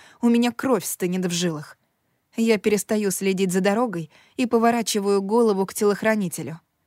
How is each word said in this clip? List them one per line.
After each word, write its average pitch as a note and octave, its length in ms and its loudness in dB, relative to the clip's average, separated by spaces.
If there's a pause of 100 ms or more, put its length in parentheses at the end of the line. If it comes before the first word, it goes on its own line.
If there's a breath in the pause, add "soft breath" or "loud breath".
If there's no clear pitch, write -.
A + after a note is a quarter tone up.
(200 loud breath)
у A#3+ 80 2
меня A#3 220 4
кровь A#3 340 0
стынет F3+ 420 -4
в F3 40 -2
жилах. E3+ 480 -4 (580)
Я A3+ 220 2
перестаю G#3 520 0
следить F#3+ 420 0
за F#3 80 2
дорогой G3+ 500 -2 (260 soft breath)
и B3+ 100 0
поворачиваю A3 760 0
голову G3+ 440 2
к - 80 -16
телохранителю. G3+ 880 -2 (260)